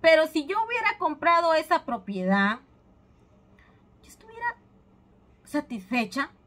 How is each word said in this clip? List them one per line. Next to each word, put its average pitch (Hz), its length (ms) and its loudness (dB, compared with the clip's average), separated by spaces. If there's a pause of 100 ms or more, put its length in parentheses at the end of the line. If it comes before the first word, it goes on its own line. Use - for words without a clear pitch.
Pero 320 260 6
si 311 180 -4
yo 370 200 -4
hubiera 453 320 -2
comprado 339 560 2
esa 320 320 0
propiedad, 196 720 -2 (1400)
yo - 60 -20
estuviera 466 480 -10 (880)
satisfecha 247 880 -6 (140)